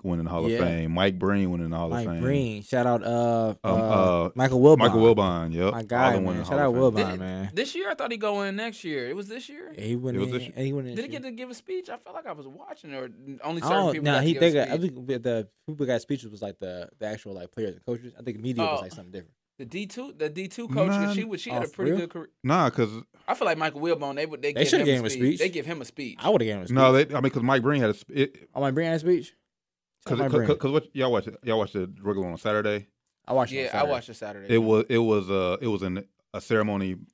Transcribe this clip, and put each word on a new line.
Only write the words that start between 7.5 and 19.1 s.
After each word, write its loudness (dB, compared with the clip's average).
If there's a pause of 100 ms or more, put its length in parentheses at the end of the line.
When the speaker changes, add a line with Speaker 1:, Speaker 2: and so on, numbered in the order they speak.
Speaker 3:
this -4
year, -4
I -2
thought -6
he -6
go -2
in -4
next -8
year. -6
It -6
was -10
this -14
year? -18
Speaker 2:
Yeah, -10
he -2
went -4
Speaker 1:
It -2
was -2
Speaker 2:
in, -4
Speaker 1:
this -4
year. -14
Speaker 2:
and -4
he -4
went -6
in -10
Speaker 3:
Did -6
he -8
Speaker 2:
this -14
year. -10
Speaker 3:
get -12
to -12
give -12
a -14
speech? -10
I -12
felt -18
like -14
I -10
was -14
watching, -18
or -10 (340)
only -6
Speaker 2:
I -4
Speaker 3:
certain 2
Speaker 2:
don't, 2
Speaker 3:
people -4
Speaker 2:
nah, 2
Speaker 3:
got 4
to 2
Speaker 2:
he, 4
Speaker 3:
give 0
Speaker 2:
they 8
Speaker 3:
a 2
Speaker 2:
got, 2
I -2
Speaker 3:
speech. -6 (140)
Speaker 2:
think -14
the, -2
the -2 (200)
people -4
got 0
speeches -6
was, -16
like, -8
the, -10 (100)
the -8
actual, -10
like, -14
players -6
and -20
coaches. -8
I -18
think -8
media -2
was, -2
Speaker 3:
Oh. -8
Speaker 2:
like, -12
something -20